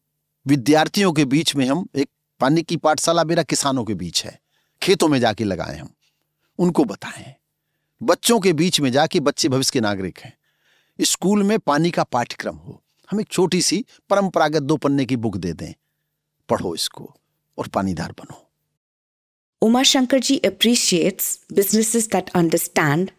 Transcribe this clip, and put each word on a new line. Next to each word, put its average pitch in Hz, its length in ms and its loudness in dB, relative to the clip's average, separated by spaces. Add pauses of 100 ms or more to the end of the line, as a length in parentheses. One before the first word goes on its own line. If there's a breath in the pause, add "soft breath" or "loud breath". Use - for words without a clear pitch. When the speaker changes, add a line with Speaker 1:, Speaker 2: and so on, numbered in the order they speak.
(460)
Speaker 1:
विद्यार्थियों 151 680 2
के 147 140 2
बीच 147 280 0
में 135 120 2
हम 165 180 -2 (100)
एक 139 140 -2 (320)
पानी 156 220 4
की 165 140 -4
पाठशाला, 156 460 2
मेरा 165 200 0
किसानों 135 400 -2
के 104 120 -4
बीच 85 300 -6
है, - 140 -18 (420)
खेतों 180 260 2
में 139 120 2
जाके 113 240 0
लगाएं, 82 340 -4
हम 80 120 -16 (720)
उनको 175 260 2
बताएं, - 480 -10 (680)
बच्चों 185 380 2
के 180 140 2
बीच 160 260 0
में 135 120 0
जाके, 156 280 2
बच्चे 143 300 0
भविष्य 131 240 0
के 131 80 0
नागरिक 95 380 -4
हैं, - 140 -20 (640)
स्कूल 196 440 0
में 214 160 2
पानी 151 320 0
का 165 140 -2
पाठ्यक्रम 117 520 -6
हो। 85 240 -20 (280)
हम 208 120 -2
एक - 60 -8
छोटी 180 340 0
सी 185 220 -2 (260 soft breath)
परंपरागत 160 540 2
दो 143 140 0
पन्ने 139 280 0
की 123 120 -2
बुक 110 200 -4
दे 85 160 -4
दें, 80 200 -12 (760)
पढ़ो 92 260 -2
इसको - 380 -10 (440)
और - 100 -6
पानीदार 95 460 -4
बनो। - 300 -20 (1160)
Speaker 2:
Uma 233 200 4
Shankarji 269 640 2
appreciates 190 920 0 (120)
businesses 220 580 -2
that 185 260 -2
understand 170 840 0